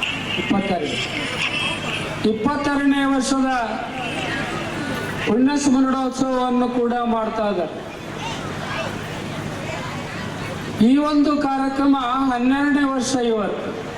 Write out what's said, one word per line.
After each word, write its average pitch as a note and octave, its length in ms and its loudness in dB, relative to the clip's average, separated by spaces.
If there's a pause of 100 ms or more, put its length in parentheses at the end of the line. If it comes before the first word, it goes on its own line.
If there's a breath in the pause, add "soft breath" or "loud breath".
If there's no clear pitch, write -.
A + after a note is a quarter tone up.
(380)
ಇಪ್ಪತ್ತೆರಡು, F#3+ 680 0 (1200)
ಇಪ್ಪತ್ತೆರಡನೇ C#4 760 2
ವರ್ಷದ C4+ 420 2 (1800)
ಪುಣ್ಯ C4 300 4
ಸ್ಮರಣೋತ್ಸವವನ್ನು B3+ 1120 2
ಕೂಡ A#3+ 240 2 (120)
ಮಾಡ್ತಾ A3 440 0
ಇದ್ದಾರೆ. F3 400 -4 (3000)
ಈ C4 100 8
ಒಂದು D4 400 4
ಕಾರ್ಯಕ್ರಮ C4+ 640 2
ಹನ್ನೆರಡನೇ C4+ 840 2
ವರ್ಷ C4+ 300 0
ಇವತ್ತು. A3 840 0